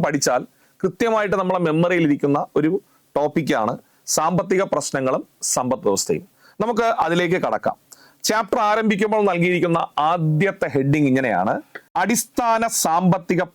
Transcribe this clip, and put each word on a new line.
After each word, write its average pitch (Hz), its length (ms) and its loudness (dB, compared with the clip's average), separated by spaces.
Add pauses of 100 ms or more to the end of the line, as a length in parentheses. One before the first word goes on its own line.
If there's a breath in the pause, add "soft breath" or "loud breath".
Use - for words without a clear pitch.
പഠിച്ചാൽ 143 380 0 (400 soft breath)
കൃത്യമായിട്ട് 208 600 0
നമ്മളെ 185 260 -2
മെമ്മറിയിൽ 170 400 2
ഇരിക്കുന്ന 143 340 0 (180)
ഒരു 160 120 0 (440 soft breath)
ടോപ്പിക്കാണ് 139 600 0 (400 soft breath)
സാമ്പത്തിക 180 460 0 (120)
പ്രശ്നങ്ങളും 135 500 -2 (300)
സമ്പദ് 127 320 -2
വ്യവസ്ഥയും. 92 400 0 (360 soft breath)
നമുക്ക് 226 260 0 (180)
അതിലേക്ക് 175 400 0
കടക്കാം. 110 300 -2 (520 loud breath)
ചാപ്റ്റർ 220 320 0 (100)
ആരംഭിക്കുമ്പോൾ 214 520 0 (100)
നൽകിയിരിക്കുന്ന 175 480 2 (320)
ആദ്യത്തെ 165 640 0
ഹെഡിങ് 139 360 2
ഇങ്ങനെയാണ്, 120 480 0 (420 loud breath)
അടിസ്ഥാന 226 600 -2 (220)
സാമ്പത്തിക 175 600 0 (100)